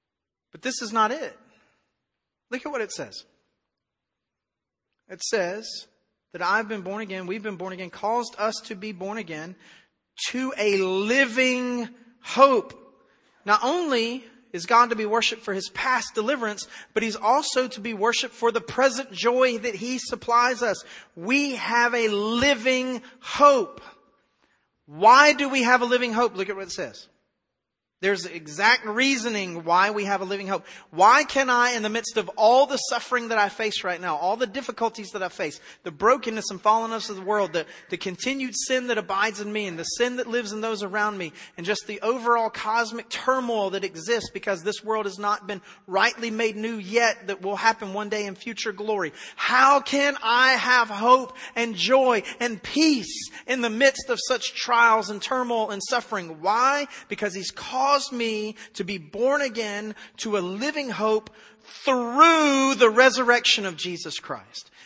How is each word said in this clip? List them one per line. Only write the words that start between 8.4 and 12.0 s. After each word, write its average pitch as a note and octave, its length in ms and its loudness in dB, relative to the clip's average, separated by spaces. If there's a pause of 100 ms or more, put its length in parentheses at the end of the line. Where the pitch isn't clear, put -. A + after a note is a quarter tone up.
to A3+ 80 -12
be G#3 180 -12
born G3 240 -10
again E3+ 400 -12 (720)
to B3+ 300 -4
a G3+ 180 2
living B3 1120 0 (320)